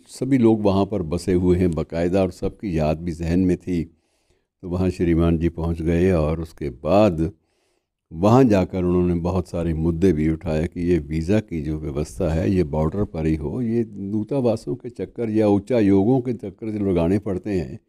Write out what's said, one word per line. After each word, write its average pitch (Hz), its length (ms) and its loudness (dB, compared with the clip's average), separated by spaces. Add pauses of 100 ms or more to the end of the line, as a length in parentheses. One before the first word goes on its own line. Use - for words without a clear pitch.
सभी 131 300 -2
लोग 113 240 6
वहाँ 98 240 4
पर 98 160 -4
बसे 87 320 -2
हुए 90 240 4
हैं 92 140 2
बाकायदा, 85 500 -2
और 92 100 0
सबकी 92 480 -6
याद 80 220 0
भी 87 100 -6
जहन 85 280 0
में 90 180 2
थी। 87 260 -4 (800)
तो 92 80 -12
वहाँ 90 200 0
श्रीमान 85 480 2
जी 80 120 0
पहुँच 82 320 -4
गए, 85 300 2
और 80 300 0
उसके 78 280 -10
बाद 80 600 2 (840)
वहाँ 107 300 4
जाकर 95 400 2
उन्होंने 90 320 2
बहुत 87 340 -2
सारे 85 240 -4
मुद्दे 82 400 2
भी 78 160 0
उठाए 80 380 -2
कि 87 140 -8
ये 85 180 2
वीज़ा 80 400 -2
की 85 220 -6
जो 78 180 -6
व्यवस्था 76 540 -4
है, 98 180 0
ये 90 120 2
बॉर्डर 78 400 -2
पर 82 220 -6
ही 80 100 2
हो, 78 260 -6
ये 117 220 -2
दूतावासों 107 920 -4
के 120 140 -14
चक्कर 110 400 -8
या 107 180 2
उच्चायोगों 101 720 4
के 123 120 -6
चक्कर 107 380 -10
जो 101 200 -2
लगाने 90 280 2
पड़ते 101 320 -6
हैं, 82 380 -4